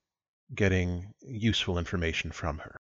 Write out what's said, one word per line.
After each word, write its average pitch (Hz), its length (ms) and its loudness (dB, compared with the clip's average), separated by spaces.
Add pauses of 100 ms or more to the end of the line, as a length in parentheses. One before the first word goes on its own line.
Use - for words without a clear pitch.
(540)
getting 92 640 2
useful 107 580 0
information 82 540 -2
from 78 260 -4
her. - 280 -14